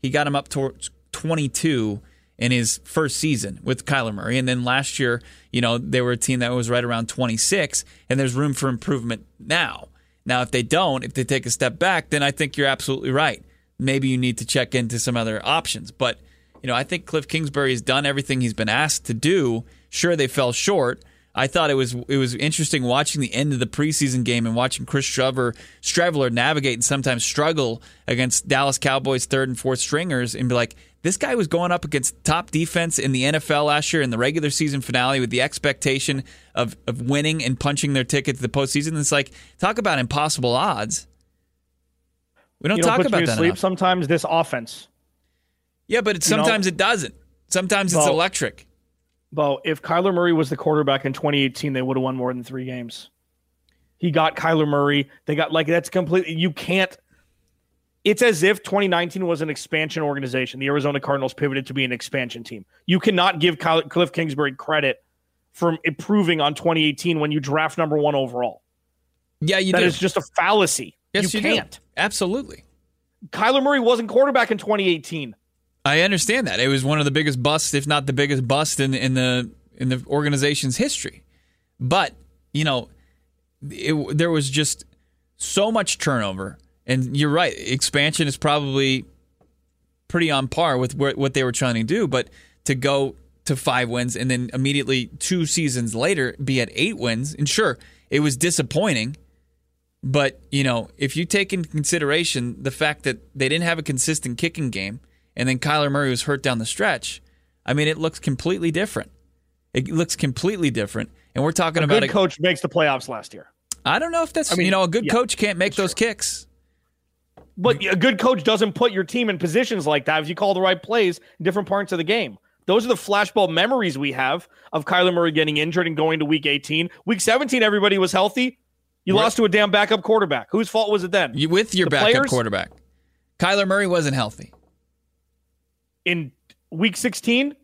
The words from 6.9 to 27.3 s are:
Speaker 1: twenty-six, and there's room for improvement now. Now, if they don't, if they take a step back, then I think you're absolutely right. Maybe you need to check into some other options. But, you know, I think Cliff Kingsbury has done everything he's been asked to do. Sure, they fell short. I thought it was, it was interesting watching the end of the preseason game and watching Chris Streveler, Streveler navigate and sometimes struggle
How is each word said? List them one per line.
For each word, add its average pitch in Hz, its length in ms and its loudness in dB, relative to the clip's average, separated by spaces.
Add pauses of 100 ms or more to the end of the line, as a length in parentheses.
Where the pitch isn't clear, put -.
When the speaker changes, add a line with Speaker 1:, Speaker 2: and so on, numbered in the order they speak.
Speaker 1:
twenty-six, 127 760 -2 (240)
and 131 100 2
there's 127 160 0
room 143 180 0
for 139 140 -2
improvement 117 580 -4 (140)
now. - 480 -4 (380)
Now, 123 160 0
if 123 100 -4
they 123 120 0
don't, 143 420 0
if 120 80 -10
they 135 100 -2
take 131 220 -2
a 123 40 -4
step 127 300 -2
back, 175 300 0
then 147 140 0
I 143 80 2
think 143 260 -4
you're 143 100 2
absolutely 135 440 -2
right. 143 300 0 (380)
Maybe 135 300 0
you 131 80 0
need 127 220 0
to 113 60 -8
check 127 300 -2
into 117 240 -2
some 120 160 -2
other 113 300 -2
options. - 460 -4
But, - 280 -4 (440)
you 135 40 -6
know, 123 60 -2
I 123 100 0
think 175 220 -6
Cliff 156 220 -4
Kingsbury 143 440 -2
has 120 100 -2
done 135 260 0
everything 135 340 -2
he's 117 140 0
been 110 140 -2
asked 143 360 0
to 131 80 -4
do. 123 520 0 (240)
Sure, 175 260 0
they 143 120 2
fell 123 240 0
short. 135 520 0 (320)
I 127 100 2
thought 156 240 2
it 139 60 4
was, 127 180 0 (140)
it 139 100 0
was 127 160 0
interesting 151 480 0
watching 135 400 0
the 123 100 -2
end 139 220 0
of 127 60 -2
the 123 80 0
preseason 143 560 0
game 117 240 0
and 113 80 -2
watching 123 320 -2
Chris 135 180 -2
Streveler, 127 500 0 (280)
Streveler 151 480 0
navigate 135 420 0
and 117 100 -4
sometimes 131 400 0
struggle 147 600 0 (240)